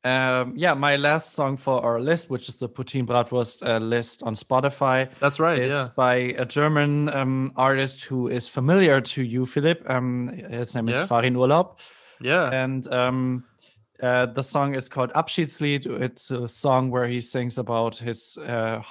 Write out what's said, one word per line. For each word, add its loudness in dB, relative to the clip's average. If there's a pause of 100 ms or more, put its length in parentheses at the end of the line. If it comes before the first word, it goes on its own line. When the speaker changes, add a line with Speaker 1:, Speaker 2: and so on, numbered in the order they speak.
Speaker 1:
Um, 0
yeah, 2
my 2
last 0
song -2
for 0
our 2
list, 0
which -6
is -14
the -6
Poutine -6
Bratwurst, 0
uh, 2
list -2
on -4
Spotify, 0 (100)
Speaker 2:
That's 0
right, 2
Speaker 1:
is 0
Speaker 2:
yeah. 0
Speaker 1:
by 4
a -2
German, 2
um, 0
artist 2
who -4
is -4
familiar 4
to -6
you, -2
Philipp. 0
Um, -2 (200)
his -6
name 0
is 0
Speaker 2:
Yeah. 0
Speaker 1:
Farin 2
Urlaub. 2 (400)
Speaker 2:
Yeah. 2
Speaker 1:
And, -2
um, 0 (580)
uh, 2
the -6
song -2
is -6
called -4
Abschiedslied. -2 (160)
It's -6
a -4
song 2
where 0
he -4
sings -4
about -2
his, -8
uh, -4